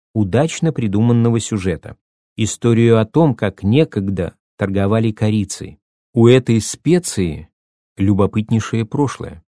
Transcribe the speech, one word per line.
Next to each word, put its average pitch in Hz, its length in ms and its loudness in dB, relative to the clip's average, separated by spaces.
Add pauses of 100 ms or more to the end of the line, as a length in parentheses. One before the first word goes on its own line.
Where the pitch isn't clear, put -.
(140)
удачно 120 580 -2
придуманного 117 680 0
сюжета. 92 580 -6 (400)
Историю 117 600 2
о 110 60 2
том, 156 280 2
как - 300 -6
некогда 98 720 -2 (220)
торговали 101 540 0
корицей. 107 680 -4 (340)
У 117 140 6
этой 123 340 4
специи 98 880 -4 (480)
любопытнейшее 107 880 0
прошлое, 113 580 -6 (140)